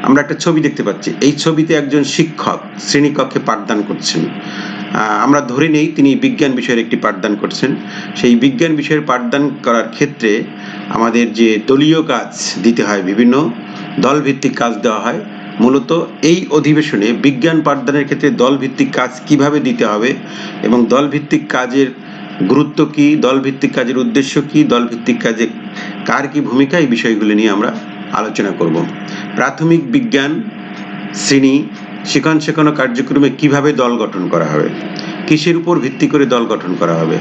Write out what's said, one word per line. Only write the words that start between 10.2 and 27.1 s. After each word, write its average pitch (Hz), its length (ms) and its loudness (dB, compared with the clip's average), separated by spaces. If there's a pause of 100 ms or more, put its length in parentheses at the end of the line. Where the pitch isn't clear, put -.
আমাদের 117 440 2
যে 110 340 4
দলীয় 151 340 4
কাজ - 640 -4
দিতে 117 200 2
হয় 101 180 0
বিভিন্ন 120 500 2 (480)
দলভিত্তিক 135 540 2
কাজ 117 240 -2
দেওয়া 107 220 0
হয়, 110 200 -4 (400)
মূলত 139 460 2 (160)
এই 175 280 2
অধিবেশনে 147 640 2
বিজ্ঞান 139 480 2
পাঠদানের 139 420 0
ক্ষেত্রে 147 260 0
দলভিত্তিক 131 640 0
কাজ 127 360 -4
কিভাবে 147 320 2
দিতে 120 260 0
হবে 107 280 0 (500)
এবং 117 220 4
দলভিত্তিক 143 640 0
কাজের 127 400 0 (640)
গুরুত্ব 147 360 2
কি, 147 300 2
দলভিত্তিক 135 580 0
কাজের 127 240 -2
উদ্দেশ্য 131 440 0
কি, 151 220 2
দলভিত্তিক 120 600 0
কাজে 113 240 0 (580)
কার 135 220 -2
কি 143 140 -2
ভূমিকা, 135 380 2
এই 147 80 2
বিষয়গুলি 110 480 2